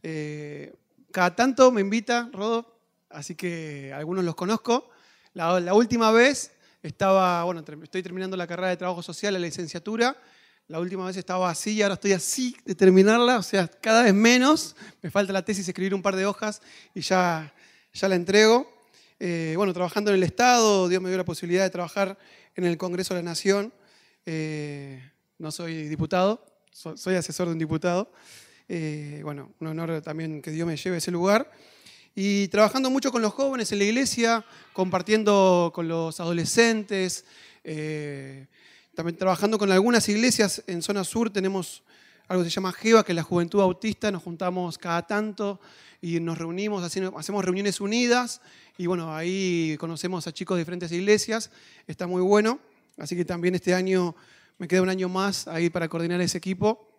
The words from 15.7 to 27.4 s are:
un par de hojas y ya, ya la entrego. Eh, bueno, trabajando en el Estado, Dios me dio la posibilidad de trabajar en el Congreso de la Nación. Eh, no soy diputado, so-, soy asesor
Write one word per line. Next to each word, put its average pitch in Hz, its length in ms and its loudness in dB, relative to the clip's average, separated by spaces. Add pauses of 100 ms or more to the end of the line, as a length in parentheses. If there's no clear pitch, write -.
un 185 80 -4
par 190 140 0
de 190 100 0
hojas 208 340 -4 (320)
y 185 100 -10
ya, 175 520 0 (380)
ya - 160 -2
la 190 80 2
entrego. 214 580 4 (440)
Eh, 165 380 -4
bueno, 196 160 0
trabajando 180 380 -2
en 196 80 4
el 185 60 4
Estado, 214 680 4
Dios 185 100 0
me 185 80 -6
dio 185 80 -2
la 185 80 -2
posibilidad 175 400 -2
de 180 60 0
trabajar 190 480 -4 (360)
en 180 100 -4
el 170 120 2
Congreso 180 380 -4
de 175 80 -4
la 170 80 -8
Nación. 202 420 0 (540)
Eh, 147 760 -8 (360)
no 156 120 -10
soy 160 380 -8
diputado, 180 560 0 (260)
so-, - 280 -16
soy 185 160 -2
asesor 180 320 -4